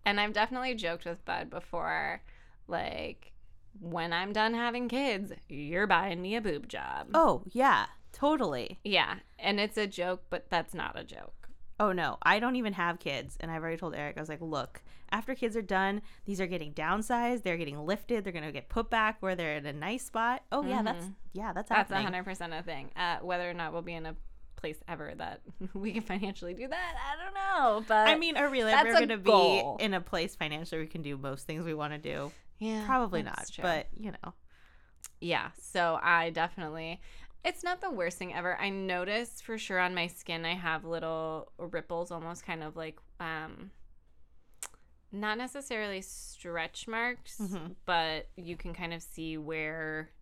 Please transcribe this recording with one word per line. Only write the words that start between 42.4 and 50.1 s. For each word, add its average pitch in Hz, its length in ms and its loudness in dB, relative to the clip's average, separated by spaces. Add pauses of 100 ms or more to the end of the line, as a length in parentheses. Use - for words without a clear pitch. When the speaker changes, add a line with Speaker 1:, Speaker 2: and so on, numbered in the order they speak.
Speaker 1:
kind 165 160 -4
of 151 140 -8
like, 160 240 -8 (180)
um, 160 540 -8 (1400)
not 214 280 -2
necessarily 226 600 -4
stretch - 880 -6
marks, 233 500 -2
Speaker 2:
Mm-hmm. 180 340 -4 (120)
Speaker 1:
but 160 520 2
you 170 200 -8
can 170 160 -6
kind 170 220 -4
of 165 80 -8
see 160 340 -6
where 156 760 -4 (120)